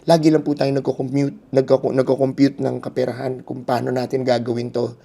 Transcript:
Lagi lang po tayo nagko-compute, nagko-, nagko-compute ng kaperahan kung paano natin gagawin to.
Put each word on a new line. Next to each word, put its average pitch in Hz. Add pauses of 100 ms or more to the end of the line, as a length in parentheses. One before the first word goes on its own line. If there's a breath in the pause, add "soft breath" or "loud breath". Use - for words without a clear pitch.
Lagi 160
lang 151
po 147
tayo 139
nagko-compute, 135
nagko-, 131
nagko-compute 131
ng 127
kaperahan 127
kung 127
paano 127
natin 127
gagawin 120
to. 120